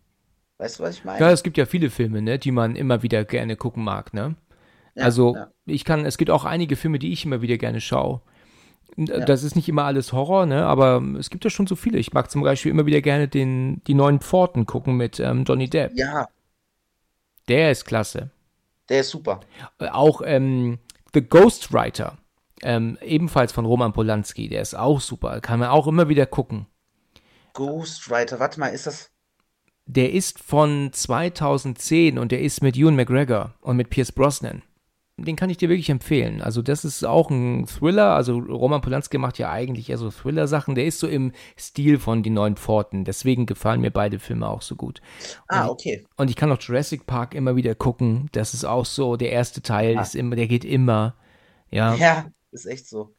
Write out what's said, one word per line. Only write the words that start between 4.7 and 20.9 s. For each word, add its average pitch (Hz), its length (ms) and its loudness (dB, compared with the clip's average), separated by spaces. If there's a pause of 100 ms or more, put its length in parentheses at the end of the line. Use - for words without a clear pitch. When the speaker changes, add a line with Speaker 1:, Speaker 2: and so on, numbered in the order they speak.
Speaker 1:
Ja, 131 100 -4
Speaker 2:
Also, 120 300 4
Speaker 1:
ja. 107 180 -14 (140)
Speaker 2:
ich 151 180 -4
kann, 151 220 0
es 143 120 -6
gibt 160 120 2
auch 147 140 2
einige 160 320 -2
Filme, 156 220 0
die 156 140 -6
ich - 120 -8
immer 131 180 -2
wieder 117 160 0
gerne 113 220 -4
schaue. 131 420 -2 (760)
N-, 156 160 -2
Speaker 1:
Ja. 123 140 -4
Speaker 2:
das 139 180 4
ist 147 120 -2
nicht 160 120 0
immer 147 160 0
alles 135 280 -2
Horror, 165 340 2
ne, 143 200 2
aber 131 360 6 (160)
es - 120 -10
gibt - 140 -8
ja 220 60 0
schon 202 180 -2
so 180 80 -2
viele. - 220 -2
Ich - 160 -4
mag 135 160 0
zum 143 120 -2
Beispiel 139 300 0
immer 151 140 4
wieder 147 160 2
gerne 143 260 2
den, 131 580 -2
die 143 80 2
Neuen 139 260 6
Pforten 180 460 2
gucken 123 300 -2
mit, 120 240 -4
ähm, 127 240 0
Johnny 131 260 0
Depp. 131 240 -2
Speaker 1:
Ja. 135 340 -4 (1200)
Speaker 2:
Der 147 240 4
ist - 120 -4
klasse. - 460 -4 (580)
Speaker 1:
Der 135 120 4
ist 135 100 -2
super. 110 360 -6 (320)
Speaker 2:
Äh, - 100 -6
auch, 147 360 4
ähm, 127 540 0 (360)